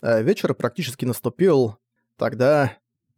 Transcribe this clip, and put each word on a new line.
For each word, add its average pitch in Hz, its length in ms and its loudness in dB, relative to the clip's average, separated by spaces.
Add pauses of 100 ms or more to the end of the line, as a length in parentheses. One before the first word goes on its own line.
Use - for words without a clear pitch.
а 113 200 0
вечер 165 320 0
практически - 520 -6
наступил, 127 720 0 (400)
тогда 127 560 0 (460)